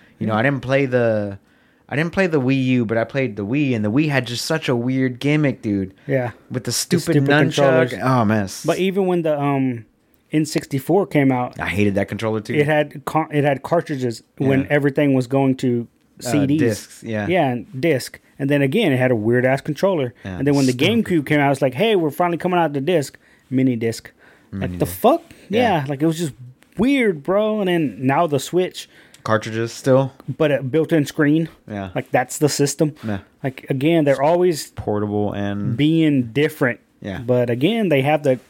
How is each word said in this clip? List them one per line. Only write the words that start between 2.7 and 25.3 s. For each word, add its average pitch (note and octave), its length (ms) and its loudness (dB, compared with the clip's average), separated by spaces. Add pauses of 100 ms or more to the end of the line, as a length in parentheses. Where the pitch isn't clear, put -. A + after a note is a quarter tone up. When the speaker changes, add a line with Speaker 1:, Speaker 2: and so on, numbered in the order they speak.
Speaker 1:
but A2+ 140 -2
I A2+ 60 0
played B2 320 -4
the G#2 100 -6
Wii, C3 300 0
and G#2+ 80 0
the G#2 80 0
Wii D3+ 160 2
had C3 180 0
just A#2 180 -8
such D#3+ 240 -2
a C3+ 60 0
weird B2+ 460 -2
gimmick, D3 420 0
dude. G2 320 -4 (120)
Speaker 2:
Yeah. B2+ 260 -2 (180)
Speaker 1:
With A#2+ 140 -6
the A#2+ 60 -6
Speaker 2:
The - 20 -4
Speaker 1:
stupid - 300 0
Speaker 2:
stupid C#3+ 280 2
Speaker 1:
nunchuck. D3 100 4 (140)
Speaker 2:
controllers. B2+ 480 2
Speaker 1:
Oh, B2 220 2
mess. G#2 420 0
Speaker 2:
But D#3 120 0
even F#3+ 280 0
when F3+ 160 0
the, D3+ 180 -2
um, C3+ 440 -2 (480)
N D#3 120 2
sixty-four D3+ 600 -2
came C#3 240 2
out, B2 300 -4
Speaker 1:
I D#2+ 80 -4
hated G2 260 2
that G2 140 -2
controller, A2 320 -4
too. A2+ 140 -8
Speaker 2:
it D3 120 2
had D3+ 380 -2
con-, D#3 260 -2
it D3 140 0
had C#3 180 0
cartridges C3 600 -2 (140)
when C3+ 240 2
Speaker 1:
Yeah. C3+ 80 -8
Speaker 2:
everything C#3+ 440 2
was B2 140 0
going C3+ 280 2
to A#2+ 300 0 (400)
Speaker 1:
Uh, A#2+ 40 -2
Speaker 2:
C C#3+ 160 2
Ds. C#3+ 140 2
Speaker 1:
Discs, - 440 -2
yeah. G#2+ 240 -4
Speaker 2:
Yeah, E3 220 2
and A#2+ 160 -6 (140)
disc. C#3+ 380 -2 (200)
And C#3 120 -2
then C#3+ 120 4
again, D#3+ 280 2
it B2+ 60 2
had B2+ 160 2
a A#2+ 40 4
weird-ass B2 440 2
controller. D3+ 520 -2 (120)
Speaker 1:
Yeah, F#2 140 -8
Speaker 2:
And C3+ 80 -4
then C#3+ 100 4
when C3+ 100 4
the B2+ 60 4
Speaker 1:
stupid. F3+ 320 2
Speaker 2:
GameCube D3+ 220 0
came D3+ 120 2
out, C#3 140 2
it's C3 100 -2
like, B2+ 120 2
"Hey, G#3+ 200 2
we're D#3+ 160 2
finally F3 280 -2
coming F3+ 200 0
out D#3+ 140 2
the C#3+ 80 -4
disc." D3+ 380 -2 (320)
Mini C3 260 2
disc. A2+ 340 -6 (400)
Speaker 1:
Mini G2 120 -8
Speaker 2:
Like, F2+ 180 -6
the - 60 0
Speaker 1:
disc. - 120 -8
Speaker 2:
fuck? D#4+ 240 2 (260)